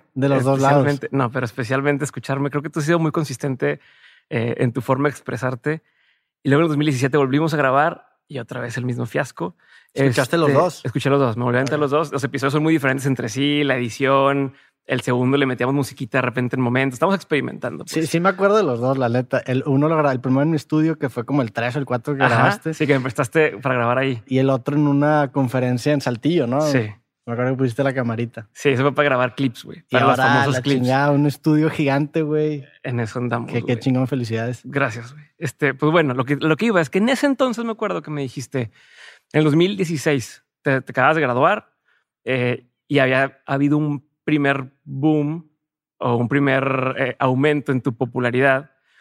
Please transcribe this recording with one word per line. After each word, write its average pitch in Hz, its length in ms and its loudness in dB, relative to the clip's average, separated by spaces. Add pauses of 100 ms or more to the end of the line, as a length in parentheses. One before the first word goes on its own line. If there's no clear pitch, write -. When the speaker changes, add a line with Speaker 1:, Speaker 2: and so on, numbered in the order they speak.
(140)
Speaker 1:
De 135 160 0
los 131 160 2
dos 135 160 2
lados. 139 260 4
Speaker 2:
Especialmente, 143 240 -2
no, 131 200 0
pero 127 140 -4
especialmente 135 600 -2
escucharme. 139 440 -4
Creo 143 140 -4
que 156 60 -8
tú 160 100 -6
has 143 60 -2
sido 170 120 2
muy 160 140 0
consistente, 143 680 -4 (480)
eh, 120 300 -2
en 127 120 2
tu 127 80 -6
forma 135 300 0
de - 20 -8
expresarte. 131 720 -6 (600)
Y 135 60 -2
luego 143 120 4
en 170 40 4
el 160 40 2
dos 147 80 0
mil 151 80 0
diecisiete 135 320 0
volvimos 143 360 2
a 156 40 -2
grabar 143 640 0 (100)
y 139 100 -10
otra 120 220 -10
vez 120 160 -8
el 123 80 -6
mismo 123 200 -4
fiasco. 165 520 -6 (360)
Speaker 1:
¿Escuchaste 135 440 2
los 156 120 4
Speaker 2:
Este, 143 120 4
Speaker 1:
dos? 175 240 -2
Speaker 2:
escuché 131 240 -2
los 143 100 4
dos, 120 160 0
me 120 80 -4
volví 123 140 0
a - 20 2
aventar 139 160 -2
Speaker 1:
Ah. 147 60 0
Speaker 2:
los 139 100 0
dos. 147 220 -2
Los 139 100 -4
episodios 139 300 -2
son 151 100 2
muy 160 80 2
diferentes 135 340 0
entre 127 220 -2
sí, 143 380 0
la 135 100 0
edición. 135 800 0 (320)
El 127 160 -2
segundo 127 340 0
le 139 100 2
metíamos 127 300 0
musiquita 139 440 -4
de - 20 0
repente 123 340 -2
en 131 60 0
momentos. 127 340 0
Estamos 180 180 0
experimentando, 131 720 -4
pues. - 80 -14
Speaker 1:
Sí, 160 160 -2
sí 170 140 0
me 185 80 4
acuerdo 196 260 2
de 220 80 4
los 123 160 0
dos, 131 180 0
la 123 120 0
neta. 123 300 0
El 131 260 -2
uno 143 240 2
lo 160 80 2
gra-, 147 160 2
el 123 80 -4
primero 131 220 2
en 160 80 2
mi 160 40 0
estudio, 156 420 0
que 135 120 -4
fue 117 160 -6
como 139 160 0
el 113 100 -2
tres 120 240 -4
o 151 40 -2
el 139 60 -4
cuatro 127 300 -4
que 135 80 0
Speaker 2:
Ajá, 135 120 4
Speaker 1:
grabaste. 165 380 0
Speaker 2:
sí, 156 140 -2
que 143 60 4
me 135 80 2
prestaste 139 560 0
para 131 180 -2
grabar 120 220 2
ahí. 131 300 -2
Speaker 1:
Y 131 100 0
el 135 120 4
otro 135 280 0
en 151 100 4
una 143 460 2
conferencia 127 580 0
en 147 80 2
Saltillo, 131 480 0
¿no? 131 140 0
Speaker 2:
Sí. 131 280 0 (360)
Speaker 1:
Me 117 80 -6
acuerdo 123 180 -2
que 127 60 -4
pusiste 131 260 0
la 139 100 0
camarita. 117 600 -4
Speaker 2:
Sí, - 160 0
eso 131 140 2
fue 139 120 2
para 143 140 2
grabar 127 260 0
clips, 131 300 -4
güey. - 140 -18
Speaker 1:
Y - 120 -18
Speaker 2:
Para 123 140 4
los 127 120 4
Speaker 1:
ahora, 131 140 2
Speaker 2:
famosos 139 220 2
Speaker 1:
la 127 80 -2
Speaker 2:
clips. 139 180 0
Speaker 1:
chingada, 131 320 2
un 143 140 4
estudio 151 440 2
gigante, 143 520 0
güey. 151 420 -2 (180)
Speaker 2:
En 123 200 -4
eso 113 180 -6
andamos, 120 320 -4
Speaker 1:
Qué, - 40 -4
qué 120 180 -2
Speaker 2:
güey. 117 60 -4
Speaker 1:
chingón, 131 280 0
felicidades. 117 560 -4
Speaker 2:
Gracias, 123 480 -4
güey. 151 140 -20 (120)
Este, 147 360 -2
pues 151 180 0
bueno, 156 220 4
lo 127 100 -2
que, 139 140 -2
lo 156 180 2
que 226 120 0
iba 196 120 2
es 151 100 0
que 190 100 0
en 226 100 2
ese 269 160 0
entonces 254 400 0
me 226 80 -4
acuerdo 190 280 -4
que 151 80 -14
me 147 120 -6
dijiste, 127 500 -6 (640)
en 147 60 4
el 156 40 4
dos 151 140 4
mil 190 180 2
dieciséis, 156 680 -2 (160)
te, 135 180 2
te 127 140 -14
acabas 143 240 4
de 156 40 0
graduar, 143 520 0 (500)
eh, 123 460 -2 (180)
y 143 120 2
había 131 460 2
habido 143 300 0
un 147 320 -2 (160)
primer 139 500 0 (100)
boom 151 640 0 (500)
o 120 160 0
un 120 120 0
primer, 135 720 0
eh, 127 200 -2
aumento 135 540 2
en 131 80 0
tu 113 160 -2
popularidad, 127 760 0 (300)